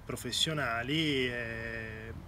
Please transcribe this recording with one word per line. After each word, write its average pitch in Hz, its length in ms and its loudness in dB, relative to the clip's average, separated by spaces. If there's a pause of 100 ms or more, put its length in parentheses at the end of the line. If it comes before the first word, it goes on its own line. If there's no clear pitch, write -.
professionali 127 1200 2
e 113 840 -4 (160)